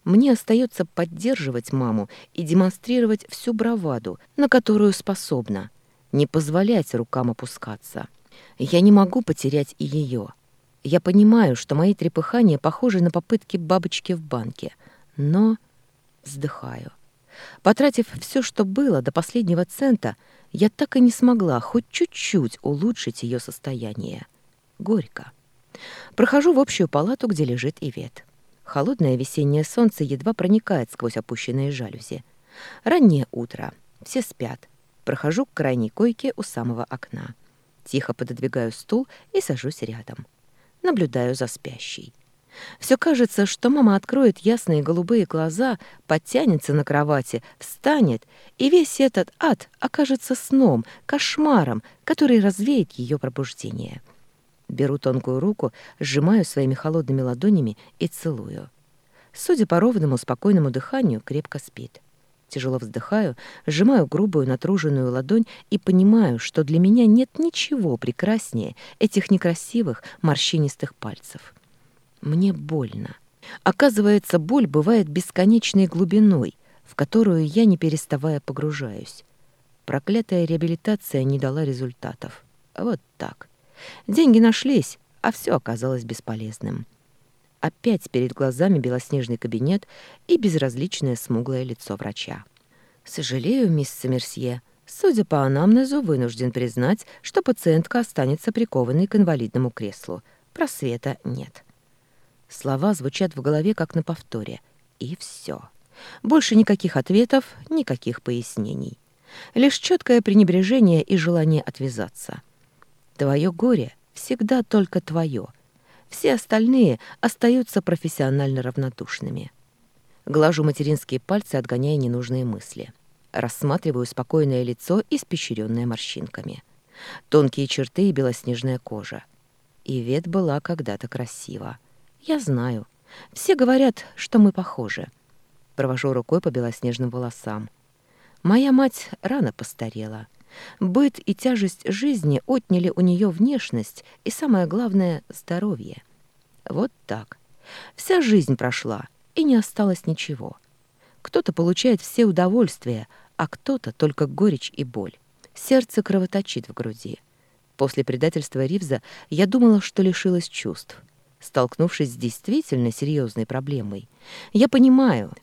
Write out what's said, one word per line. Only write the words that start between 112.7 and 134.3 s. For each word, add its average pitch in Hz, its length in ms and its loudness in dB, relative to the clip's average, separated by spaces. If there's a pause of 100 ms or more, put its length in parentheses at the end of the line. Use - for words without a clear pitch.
Твоё 143 360 0
горе 175 420 0 (200)
всегда 240 500 -2
только 196 360 0
твоё. 156 480 -4 (640)
Все - 240 0
остальные 226 640 2 (220)
остаются 240 600 0
профессионально 139 800 -2
равнодушными. - 920 -8 (720)
Глажу 156 380 2
материнские 147 560 -2
пальцы, - 360 -4
отгоняя 131 400 -2
ненужные 123 480 -2
мысли. - 480 -10 (400)
Рассматриваю 135 760 -4
спокойное 131 580 -2
лицо, 170 460 -2
испещрённое 120 760 -4
морщинками. - 800 -10 (640)
Тонкие 139 380 2
черты 175 420 -2
и - 20 0
белоснежная 127 680 -4
кожа. 107 440 -14 (640)
Ивет 131 420 -4
была 165 320 0
когда-то 123 480 -8
красива. - 680 -12 (440)
Я 311 180 -2
знаю. 123 480 -4 (460)
Все - 220 0
говорят, 254 500 2 (100)
что - 220 -2